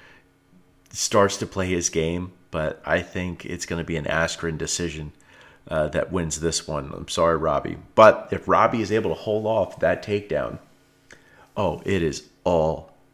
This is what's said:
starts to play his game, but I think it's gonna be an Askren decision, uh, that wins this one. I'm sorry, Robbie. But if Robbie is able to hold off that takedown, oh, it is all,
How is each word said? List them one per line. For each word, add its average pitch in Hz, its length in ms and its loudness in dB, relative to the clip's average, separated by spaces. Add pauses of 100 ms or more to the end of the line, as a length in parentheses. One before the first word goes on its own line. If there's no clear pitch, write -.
(920)
starts - 460 2
to 98 100 -6
play 92 220 -4
his 87 220 0
game, 85 420 -2 (180)
but 78 340 -4
I 87 180 0
think 90 420 -8
it's 87 220 -8
gonna 85 180 -4
be 82 120 -4
an 76 100 -6
Askren 80 520 -2
decision, 78 540 -6 (560)
uh, 78 200 0
that 78 220 -2
wins 80 300 -2
this 80 260 -2
one. 73 260 -6
I'm - 160 -12
sorry, 82 280 2
Robbie. 78 400 -2 (180)
But 110 380 8
if 95 160 -6
Robbie 107 320 4
is 98 100 -4
able 98 240 0
to - 60 -14
hold 107 260 -2
off 110 340 -2
that 87 220 0
takedown, 73 560 -4 (1000)
oh, 87 280 -2
it 92 180 0
is 73 220 -2 (180)
all, 80 520 0 (200)